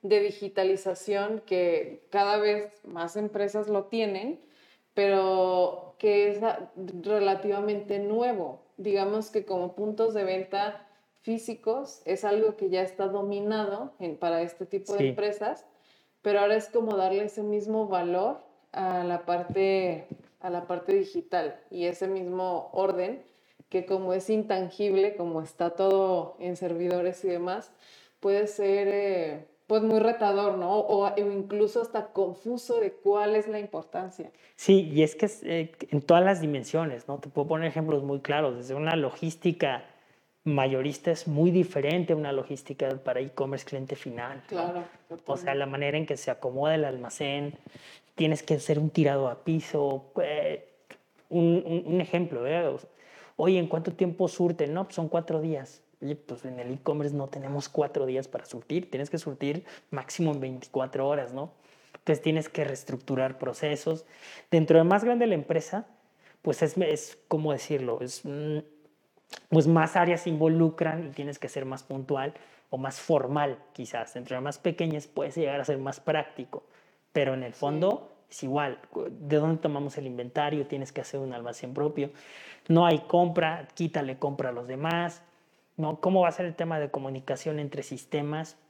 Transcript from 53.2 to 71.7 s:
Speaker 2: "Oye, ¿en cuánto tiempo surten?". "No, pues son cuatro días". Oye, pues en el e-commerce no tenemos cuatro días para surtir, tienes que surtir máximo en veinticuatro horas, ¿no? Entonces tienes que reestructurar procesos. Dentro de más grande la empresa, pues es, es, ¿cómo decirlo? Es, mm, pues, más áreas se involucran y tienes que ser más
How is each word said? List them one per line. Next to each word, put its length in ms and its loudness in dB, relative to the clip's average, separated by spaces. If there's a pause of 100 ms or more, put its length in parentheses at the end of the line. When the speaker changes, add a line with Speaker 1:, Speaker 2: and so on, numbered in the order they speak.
Speaker 2:
"Oye, 220 4
¿en 100 2
cuánto 240 -2
tiempo 360 0
surten?". 460 0
"No, 100 -2
pues 120 -12
son 120 -2
cuatro 320 -2
días". 420 -6 (200)
Oye, 140 -6
pues 280 -14
en 140 -10
el 140 -8
e-commerce 420 -2
no 140 -2
tenemos 400 -8
cuatro 360 0
días 240 -2
para 160 -10
surtir, 460 -6
tienes 180 -4
que 100 -4
surtir 460 -4 (260)
máximo 420 -2
en 80 -4
veinticuatro 680 -4
horas, 240 -2
¿no? 200 -8 (420)
Entonces 260 0
tienes 280 0
que 160 -2
reestructurar 760 -4
procesos. 680 -4 (460)
Dentro 280 8
de 60 10
más 200 4
grande 240 4
la 60 4
empresa, 520 -2 (560)
pues 200 0
es, 140 0
es, 420 0 (100)
¿cómo 240 0
decirlo? 480 -2
Es, 240 -10
mm, 340 -4 (920)
pues, 180 6
más 300 4
áreas 260 2
se 80 -4
involucran 800 2
y 20 -12
tienes 280 -8
que 100 -8
ser 160 -6
más 180 -10